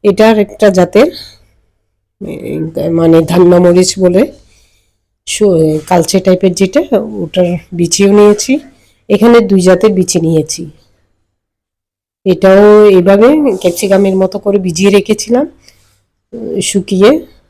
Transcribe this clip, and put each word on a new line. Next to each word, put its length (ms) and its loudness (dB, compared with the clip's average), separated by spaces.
এটার 340 2
একটা 320 -2
জাতের, 380 2
মানে 280 2
ধান্না 280 4
মরিচ 400 2
বলে, 240 0
সু-, 600 -2
কালচে 340 -2
টাইপের 340 0
যেটা, 280 -2
ওটার 280 -4
বিচিও 400 -2
নিয়েছি। 400 2
এখানে 320 2
দুই 220 0
জাতের 360 2
বিচি 220 -2
নিয়েছি। 420 -4
এটাও 380 2
এইভাবে 320 2
ক্যাপসিকামের 560 -2
মতো 220 -2
করে 200 -4
ভিজিয়ে 320 -2
রেখেছিলাম, 540 -2
শুকিয়ে, 480 0